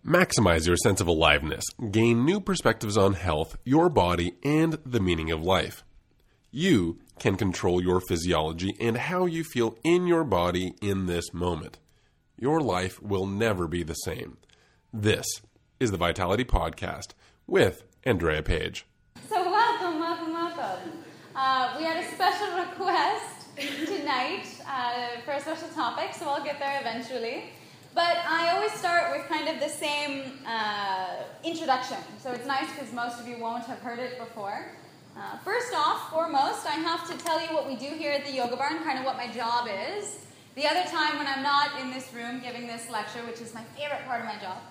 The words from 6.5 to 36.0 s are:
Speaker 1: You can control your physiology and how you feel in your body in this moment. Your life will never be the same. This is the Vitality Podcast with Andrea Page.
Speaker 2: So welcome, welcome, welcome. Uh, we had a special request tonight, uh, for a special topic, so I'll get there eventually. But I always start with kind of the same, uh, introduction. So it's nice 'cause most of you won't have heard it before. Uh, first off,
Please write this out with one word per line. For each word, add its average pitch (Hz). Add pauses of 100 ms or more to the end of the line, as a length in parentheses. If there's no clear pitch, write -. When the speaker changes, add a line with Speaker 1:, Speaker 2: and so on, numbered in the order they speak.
Speaker 1:
You 120 (180)
can 101
control 92
your 90
physiology 85
and 117
how 180
you 165
feel 113
in 175
your 170
body 90
in 95
this 87
moment. 85 (580)
Your 151
life 92
will 98
never 98
be 85
the 78
same. - (560)
This 104 (540)
is 123
the 95
Vitality 87
Podcast 82 (400)
with 151 (220)
Andrea 82
Page. 82 (420)
Speaker 2:
So 370
welcome, 370
welcome, 330
welcome. 330 (420)
Uh, 262
we 311
had 330
a -
special 392
request 359 (360)
tonight, 294 (220)
uh, 240
for 294
a 277
special 320
topic, 311
so 320
I'll 285
get 285
there 277
eventually. 240 (480)
But 339 (100)
I 330
always 415
start 339
with 320
kind 302
of 311
the 294
same, 294
uh, 202 (200)
introduction. 262 (260)
So 262
it's 240
nice 277
'cause 247
most 240
of 233
you 240
won't 233
have 247
heard 233
it 247
before. 214 (460)
Uh, 202
first 480
off, 311